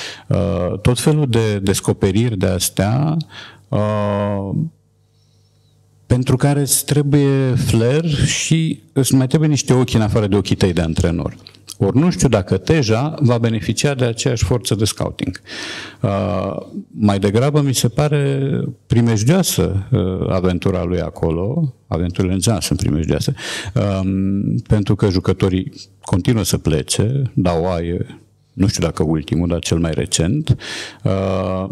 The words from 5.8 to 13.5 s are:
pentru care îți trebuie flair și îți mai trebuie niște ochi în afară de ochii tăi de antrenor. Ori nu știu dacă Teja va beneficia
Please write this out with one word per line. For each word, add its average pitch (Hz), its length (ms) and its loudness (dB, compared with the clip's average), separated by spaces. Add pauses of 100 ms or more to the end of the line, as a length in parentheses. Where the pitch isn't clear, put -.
pentru 127 300 0
care 139 240 2
îți - 240 0
trebuie 139 680 2
flair 120 500 2 (220)
și - 540 0 (120)
îți 135 220 2
mai 131 120 4
trebuie 156 220 2
niște 135 240 0
ochi 127 220 2
în 113 60 4
afară 104 260 2
de 98 100 2
ochii 95 200 0
tăi 92 160 2
de 85 80 0
antrenor. 82 560 0 (420)
Ori 98 200 2
nu 175 120 4
știu - 180 2
dacă 98 280 2
Teja 139 640 0
va 120 180 4
beneficia 117 560 0